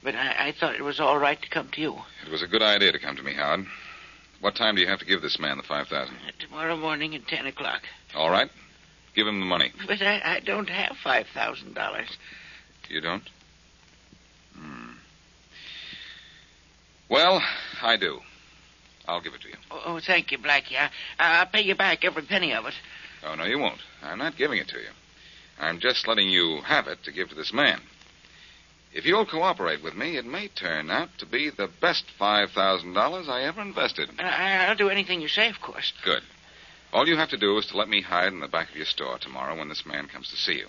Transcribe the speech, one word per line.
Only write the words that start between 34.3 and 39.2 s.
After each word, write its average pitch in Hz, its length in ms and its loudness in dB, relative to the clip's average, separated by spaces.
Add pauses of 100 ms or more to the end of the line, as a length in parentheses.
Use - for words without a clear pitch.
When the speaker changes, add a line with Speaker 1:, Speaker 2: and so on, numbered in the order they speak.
Speaker 1:
I'll 214 100 4
do 196 120 4
anything 190 320 2
you 151 80 -4
say, 214 200 4
of 202 120 -6
course. - 320 -6 (120)
Speaker 2:
Good. 80 180 2 (680)
All 135 160 6
you 165 80 6
have 156 140 2
to - 60 -2
do 101 220 4
is 101 80 0
to - 100 -6
let 104 120 0
me 101 140 2
hide 90 300 2
in 90 60 -10
the 71 80 -6
back 82 240 -2
of - 60 -16
your 78 80 -8
store 65 340 -4
tomorrow 65 400 -6